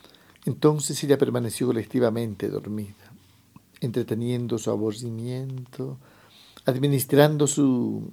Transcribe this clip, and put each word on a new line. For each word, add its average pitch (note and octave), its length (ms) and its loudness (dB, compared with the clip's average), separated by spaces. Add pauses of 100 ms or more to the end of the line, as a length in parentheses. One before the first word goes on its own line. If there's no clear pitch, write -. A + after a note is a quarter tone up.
(440)
Entonces D3+ 600 0
ella C#3 140 4
permaneció B2 500 0
colectivamente A2+ 800 0
dormida, G2+ 640 -8 (680)
entreteniendo A#2+ 760 -2
su A2 120 -4
aborrecimiento, B2 1300 -6 (680)
administrando C#3+ 840 4
su A#2+ 680 0